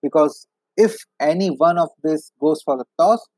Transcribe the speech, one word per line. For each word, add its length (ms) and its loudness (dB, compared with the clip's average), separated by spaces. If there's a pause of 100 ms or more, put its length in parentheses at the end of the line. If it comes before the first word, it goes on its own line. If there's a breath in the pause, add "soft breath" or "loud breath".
Because 460 -2 (280)
if 200 2 (240)
any 280 -2
one 300 0
of 120 -2 (120)
this 380 -4
goes 240 0
for 160 -4
a 40 -10 (160)
toss 240 2 (120)